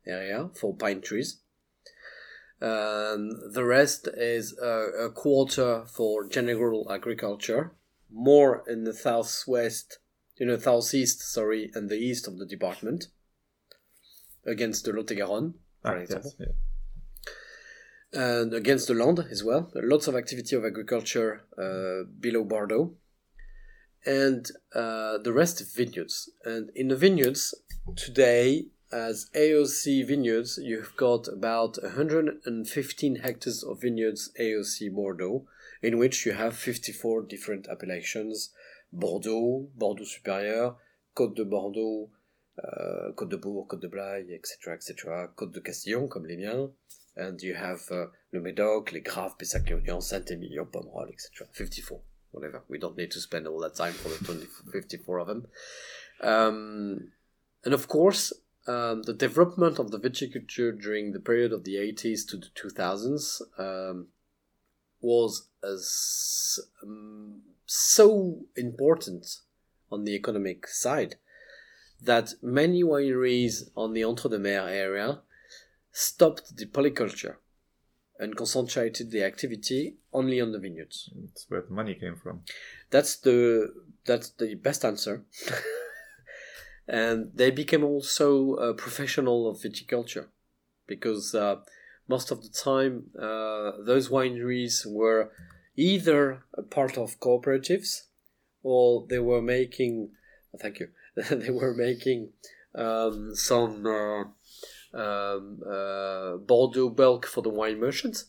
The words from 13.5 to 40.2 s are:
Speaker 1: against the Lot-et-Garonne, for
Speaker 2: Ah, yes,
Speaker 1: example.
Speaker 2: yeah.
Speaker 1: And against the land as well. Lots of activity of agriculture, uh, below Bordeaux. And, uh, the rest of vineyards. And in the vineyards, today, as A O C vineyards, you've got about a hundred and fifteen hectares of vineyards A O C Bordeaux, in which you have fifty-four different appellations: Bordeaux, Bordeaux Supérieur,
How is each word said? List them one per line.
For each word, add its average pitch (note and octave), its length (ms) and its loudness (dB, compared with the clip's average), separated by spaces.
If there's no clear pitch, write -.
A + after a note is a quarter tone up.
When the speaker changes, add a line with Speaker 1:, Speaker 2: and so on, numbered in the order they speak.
Speaker 1:
against A2+ 400 -4
the A2 80 0
Lot-et-Garonne, G#2+ 600 -2
for A#2 60 -4
Speaker 2:
Ah, G2+ 120 -2
yes, - 100 -10
Speaker 1:
example. - 300 -8
Speaker 2:
yeah. - 60 -6
Speaker 1:
And A#2+ 400 2
against B2 360 2
the B2 60 4
land D3+ 260 4
as G#2 140 -6
well. C#3+ 300 2
Lots C#3+ 340 2
of C3 80 0
activity B2 400 -4
of A2 80 0
agriculture, A2 800 -2
uh, F#2+ 480 -4
below A2+ 240 0
Bordeaux. A2 520 0
And, C3+ 460 2
uh, A2 440 -2
the A2+ 140 -2
rest E3+ 280 4
of - 120 -14
vineyards. - 560 -6
And A2+ 300 -6
in C3 140 -2
the C3 80 2
vineyards, D3+ 580 4
today, B2 720 4
as A2+ 440 -6
A D#3 200 6
O D3 100 8
C C3+ 380 0
vineyards, A#2+ 580 0
you've A2+ 360 -8
got A#2+ 320 4
about A2+ 540 -2
a F#2+ 80 -6
hundred D3+ 540 0
and A2+ 240 -6
fifteen C3+ 480 -2
hectares A#2+ 460 -4
of - 180 -10
vineyards A2+ 600 -2
A A2 140 0
O G#2 100 -2
C G#2 240 -6
Bordeaux, G2 580 -4
in A#2 180 2
which C3 280 2
you G#2+ 60 0
have A2+ 240 -2
fifty-four A2+ 680 -4
different G2+ 460 -10
appellations: G#2 800 -8
Bordeaux, A2 840 -2
Bordeaux G2+ 280 -2
Supérieur, G#2+ 720 -4